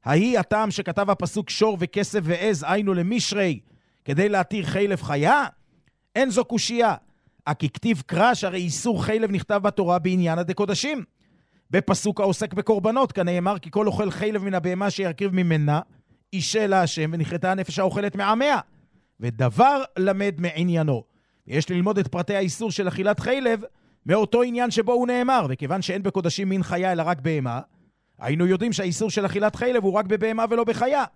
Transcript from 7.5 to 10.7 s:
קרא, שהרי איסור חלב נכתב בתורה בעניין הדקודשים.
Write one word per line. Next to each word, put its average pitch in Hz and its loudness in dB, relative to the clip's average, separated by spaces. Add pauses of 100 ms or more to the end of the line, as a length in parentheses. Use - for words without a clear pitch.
קרא, 208 2
שהרי 185 -4
איסור 180 -2
חלב 220 0
נכתב 202 0
בתורה 180 2
בעניין 175 0
הדקודשים. 202 -2 (680)